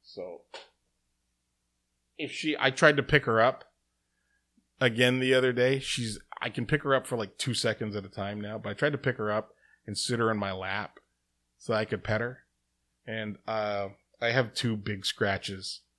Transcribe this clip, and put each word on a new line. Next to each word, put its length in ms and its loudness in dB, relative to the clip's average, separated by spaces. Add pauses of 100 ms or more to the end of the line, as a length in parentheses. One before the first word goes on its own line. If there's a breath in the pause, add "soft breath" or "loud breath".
So, 400 -14 (1700)
if 160 -8
she, 260 -2
I 120 2
tried 260 6
to 60 2
pick 240 2
her 140 4
up 240 4 (1160)
again 400 4
the 140 4
other 180 4
day. 260 2
She's, 400 -4 (220)
I 80 -4
can 180 -4
pick 160 0
her 120 2
up 120 0
for, 100 -4
like, 220 -6
two 160 -2
seconds 400 -2
at 100 -6
a 40 -14
time 320 -6
now, 180 -8
but 120 -8
I 40 -6
tried 180 0
to 60 -4
pick 200 -2
her 120 -2
up 200 -2 (360 soft breath)
and 100 -8
sit 220 -2
her 120 4
in 80 2
my 140 -2
lap 460 -6 (600)
so 160 -2
I 100 2
could 180 -4
pet 180 0
her. 200 -6 (680)
And, 400 -6
uh, 420 -2 (320)
I 100 2
have 240 2
two 220 0
big 300 -6
scratches 760 -2 (160)